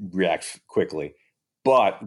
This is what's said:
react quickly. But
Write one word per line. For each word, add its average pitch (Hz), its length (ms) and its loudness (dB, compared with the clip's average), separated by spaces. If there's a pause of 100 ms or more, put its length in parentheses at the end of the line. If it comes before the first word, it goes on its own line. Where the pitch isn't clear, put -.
(120)
react 87 560 -2
quickly. 78 460 -4 (500)
But 123 420 4